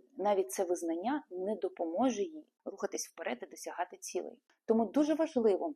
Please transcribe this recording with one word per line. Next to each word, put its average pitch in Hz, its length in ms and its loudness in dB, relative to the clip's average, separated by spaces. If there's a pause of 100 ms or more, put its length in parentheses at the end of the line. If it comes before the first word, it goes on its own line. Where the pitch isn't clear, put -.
(180)
навіть 190 340 2
це 202 120 -2
визнання 175 640 0
не 185 260 -4
допоможе 196 680 0
їй 311 240 -6 (200)
рухатись - 420 -6
вперед 208 340 -6
і 196 40 -10
досягати - 520 -8
цілей. - 420 -8 (260)
Тому 226 200 6
дуже 294 280 2
важливо 262 640 4